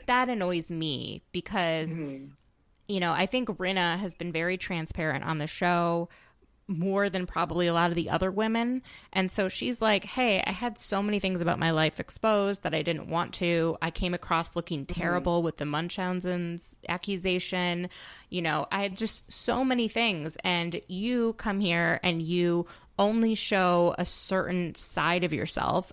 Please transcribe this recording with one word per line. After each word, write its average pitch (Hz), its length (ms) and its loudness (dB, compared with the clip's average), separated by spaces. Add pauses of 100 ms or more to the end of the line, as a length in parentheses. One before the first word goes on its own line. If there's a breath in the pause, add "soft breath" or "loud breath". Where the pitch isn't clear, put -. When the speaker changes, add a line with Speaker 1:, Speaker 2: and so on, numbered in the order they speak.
Speaker 1:
that 247 220 2
annoys 180 420 0
me 151 500 -4 (120)
because, 165 680 -2
Speaker 2:
Mm-hmm. 139 280 -8 (600)
Speaker 1:
you 190 140 -2
know, 170 100 2
I 160 140 2
think 190 240 -2
Rinna 185 500 0
has 196 160 -6
been 175 160 -6
very 170 240 0
transparent 160 680 -4
on 160 140 -2
the 147 80 -2
show, 170 600 2 (580 loud breath)
more 196 440 2
than 180 180 -2
probably 170 400 0
a 170 60 4
lot 170 180 4
of 170 40 0
the 170 140 -2
other 185 220 0
women. 226 500 0 (300 loud breath)
And 185 180 0
so 190 200 0
she's 240 320 -2
like, 214 240 2
"Hey, 220 420 2
I 185 60 -2
had 214 240 -4
so 202 260 0
many 208 160 0
things 185 220 0
about 170 180 2
my 165 120 2
life 156 280 2
exposed 202 640 0
that 160 100 -2
I 156 100 0
didn't 165 260 -4
want 170 240 -2
to. 170 480 2
I 170 100 -2
came 175 220 -2
across 170 420 -2
looking 156 300 -4
Speaker 2:
Mm-hmm. - 160 -6
Speaker 1:
terrible 170 420 2
with 160 140 -2
the 151 80 -4
Munchausen's 175 1120 -4 (100)
accusation. 180 1000 -2 (400 loud breath)
You 180 140 -4
know, 151 280 0
I 196 120 -2
had 196 120 -2
just - 340 -2
so 247 360 0
many 240 240 2
things. 180 560 0
And 175 420 0
you 226 460 0
come 202 260 -2
here 170 420 2
and 165 200 2
you 175 460 2 (320 loud breath)
only 220 340 4
show 180 640 4
a 180 80 0
certain 180 680 0
side 170 480 2
of 156 100 0
yourself. 143 600 -2